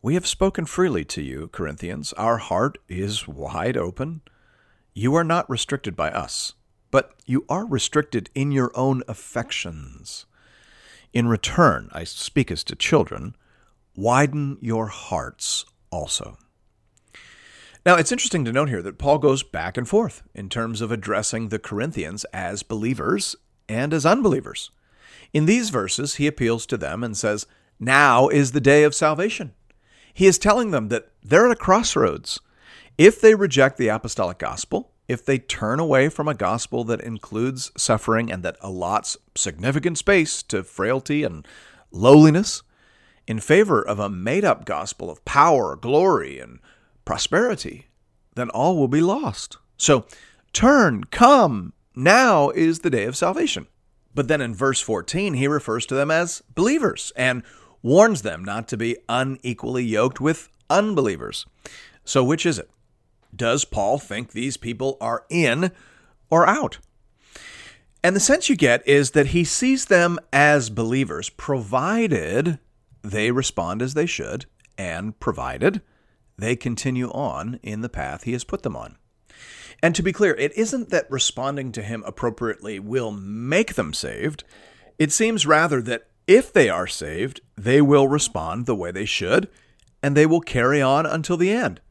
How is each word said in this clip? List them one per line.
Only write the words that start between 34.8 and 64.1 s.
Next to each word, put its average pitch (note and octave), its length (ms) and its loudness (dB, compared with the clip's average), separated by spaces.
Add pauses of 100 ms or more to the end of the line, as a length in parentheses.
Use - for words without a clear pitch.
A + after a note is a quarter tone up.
if A#2+ 160 -6
they C#3 160 0
turn A#2 400 -4
away D3 300 2
from D3+ 180 -6
a D3+ 60 -2
gospel A#2 500 -4
that A2+ 180 -4
includes A#2 760 -6
suffering A2+ 540 0
and F#2 120 -8
that F2 180 -6
allots F#2+ 560 -4 (180)
significant C3+ 600 -4
space F#3 460 0
to G2 200 -4
frailty C3 600 -2
and E2 240 -8 (440)
lowliness D3+ 720 8 (600)
in A2 140 -6
favor E3 420 4
of G#2 180 -4
a G2+ 100 -4
made-up A#2+ 560 -2
gospel F2 440 -8
of - 140 -16
power, C#3 520 2
glory, A#2+ 640 0
and A#1+ 200 -18 (460)
prosperity, - 840 -4 (480)
then A#2+ 140 -6
all E3 280 0
will C#3 100 2
be C#3+ 140 2
lost. F#3+ 560 -4 (200)
So C3+ 280 2 (460)
turn, A3 540 4
come, G3+ 680 4 (220)
now F3 540 4
is E3 300 0
the F3+ 100 -2
day A2+ 160 0
of B2+ 100 -6
salvation. F#3+ 520 -2 (460)
But C#3 140 -2
then D3+ 140 0
in A#2 120 -6
verse C3 280 0
fourteen, D3+ 540 -4
he C3 120 0
refers A#2+ 380 -2
to C#3 100 -6
them C#3+ 160 0
as E3+ 320 -2 (100)
believers A#3+ 600 0
and B2+ 280 -2 (380)
warns E3+ 420 4
them F2+ 200 -8
not G2+ 240 -8
to A#2+ 100 -6
be A#2 200 -4 (100)
unequally B2 800 -4
yoked A2+ 340 0
with D#3 300 -2 (200)
unbelievers. C#3+ 760 0 (580)
So C3 200 0
which D3+ 220 0
is D3+ 140 -2
it? - 100 -14 (640)
Does A#2+ 300 0
Paul A2 360 -2
think A2+ 320 -10